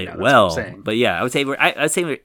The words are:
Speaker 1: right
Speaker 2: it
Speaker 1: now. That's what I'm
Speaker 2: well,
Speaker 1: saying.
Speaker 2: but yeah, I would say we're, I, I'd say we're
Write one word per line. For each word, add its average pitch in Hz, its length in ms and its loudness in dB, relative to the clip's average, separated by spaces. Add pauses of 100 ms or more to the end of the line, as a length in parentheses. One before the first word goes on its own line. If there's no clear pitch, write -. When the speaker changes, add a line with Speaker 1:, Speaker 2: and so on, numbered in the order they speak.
Speaker 1:
right - 80 -12
Speaker 2:
it - 40 -14
Speaker 1:
now. 90 40 -6
That's - 0 -
what 120 60 2
I'm 127 140 8
Speaker 2:
well, 90 80 4
Speaker 1:
saying. 98 320 -8
Speaker 2:
but 107 160 -4
yeah, 101 200 0
I 98 40 -2
would 123 100 -4
say 139 140 0
we're, 135 120 -4
I, 160 200 2
I'd 151 120 0
say 180 140 -2
we're 151 200 -6